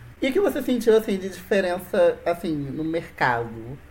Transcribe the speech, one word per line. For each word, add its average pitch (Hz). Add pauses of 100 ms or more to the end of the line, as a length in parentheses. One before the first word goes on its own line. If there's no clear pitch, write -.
(200)
E 269
o 269
que 370
você 320
sentiu, 226
assim, 214
de 190
diferença, 180
assim, 170
no 143
mercado? 123 (120)